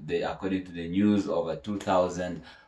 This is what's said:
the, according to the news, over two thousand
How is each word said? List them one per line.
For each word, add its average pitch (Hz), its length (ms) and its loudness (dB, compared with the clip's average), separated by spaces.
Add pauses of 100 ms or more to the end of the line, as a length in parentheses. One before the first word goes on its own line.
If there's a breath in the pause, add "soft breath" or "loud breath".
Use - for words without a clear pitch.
the, 87 160 0
according 95 460 -2
to 90 40 -14
the 85 160 -6
news, 101 400 4
over 85 300 -2
two 104 220 -6
thousand 90 640 0 (240 loud breath)